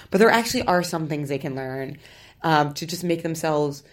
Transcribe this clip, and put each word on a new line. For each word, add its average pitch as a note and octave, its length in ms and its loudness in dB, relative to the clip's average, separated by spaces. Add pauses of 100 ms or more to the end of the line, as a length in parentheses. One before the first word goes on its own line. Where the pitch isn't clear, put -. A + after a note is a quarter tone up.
(100)
but - 80 2
there A3 120 8
actually A3+ 320 2
are F3+ 200 2
some E3+ 240 -4
things D3 220 -4
they C#3 100 -2
can C#3 160 -6
learn, C3+ 440 -8 (440)
um, D3+ 320 4
to E3 120 -8
just F3 180 -8
make E3 180 -2
themselves, D#3 600 -2 (100)